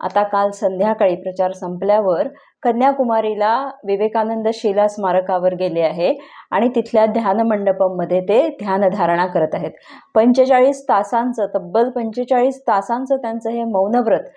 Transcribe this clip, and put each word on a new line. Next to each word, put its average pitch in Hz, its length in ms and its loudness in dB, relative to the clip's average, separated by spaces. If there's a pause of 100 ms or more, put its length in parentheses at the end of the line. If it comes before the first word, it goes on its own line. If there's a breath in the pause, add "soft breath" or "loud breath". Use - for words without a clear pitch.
आता 202 220 0
काल 202 280 0
संध्याकाळी 202 680 0
प्रचार 185 360 -4
संपल्यावर 190 760 0 (340 loud breath)
कन्याकुमारीला 233 1080 0 (160)
विवेकानंद 220 680 -2
शिला 208 340 0
स्मारकावर 185 680 0
गेले 175 260 -2
आहे 170 340 0 (360 loud breath)
आणि 226 180 0
तिथल्या 226 380 2
ध्यान 214 340 0
मंडपममध्ये 190 800 0
ते 220 280 2
ध्यानधारणा 190 760 0
करत 165 280 -2
आहेत. 160 180 -6 (420 loud breath)
पंचेचाळीस 254 720 4
तासांचं, 240 680 0
तब्बल 196 360 0
पंचेचाळीस 247 720 -2
तासांचं 240 540 0
त्यांचं 226 340 -6
हे 233 140 -4
मौनव्रत 214 600 0 (120)